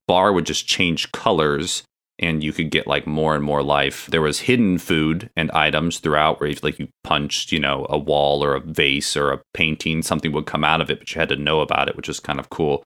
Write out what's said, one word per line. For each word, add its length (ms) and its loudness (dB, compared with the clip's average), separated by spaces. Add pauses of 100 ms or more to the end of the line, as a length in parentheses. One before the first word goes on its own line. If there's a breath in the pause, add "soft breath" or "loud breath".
bar 260 4
would 120 2
just 220 -4
change 460 0
colors 720 0 (340)
and 240 -2
you 100 -2
could 180 -2
get, 160 0
like, 200 0
more 280 0
and 100 0
more 180 0
life. 480 0
There 120 2
was 180 0
hidden 380 2
food 580 0
and 160 -2
items 460 2
throughout 420 2
where 100 0
if, 140 -6
like, 140 -2
you 100 -8 (160)
punched, 480 -2
you 80 0
know, 280 0
a 100 0
wall 460 2
or 100 2
a 60 -2
vase 560 0
or 160 2
a 80 -4 (140)
painting, 480 0
something 300 -2
would 140 -4
come 180 -2
out 160 2
of 100 -2
it, 80 -2
but 160 -12
you 40 -6
had 120 0
to 60 0
know 240 0
about 280 0
it, 80 -6
which 120 -10
is 120 -8
kind 200 -6
of 100 -16
cool. 360 -2